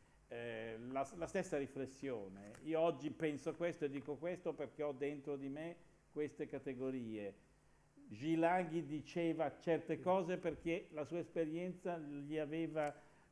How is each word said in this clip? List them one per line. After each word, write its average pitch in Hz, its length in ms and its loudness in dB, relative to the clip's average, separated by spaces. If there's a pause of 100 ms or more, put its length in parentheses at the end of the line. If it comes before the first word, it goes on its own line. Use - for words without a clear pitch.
(280)
eh, 113 480 -4 (140)
la, 135 160 0 (100)
la 165 100 -4
stessa 180 320 0
riflessione. 117 920 -4 (100)
Io 160 180 2
oggi 151 300 4
penso 151 440 0
questo 170 300 0
e 139 60 2
dico 143 260 -4
questo 170 380 -2
perché 143 280 -4
ho 147 100 2
dentro 143 440 -2
di 135 120 -4
me 160 280 -6 (360)
queste 151 340 -2
categorie. 123 1040 -4 (580)
Gilaghi 165 760 4
diceva 156 720 0
certe 160 400 4
cose 180 380 4
perché 165 540 0
la 151 140 -2
sua 170 160 -2
esperienza 175 760 0
gli 147 400 -4
aveva, 151 580 0 (380)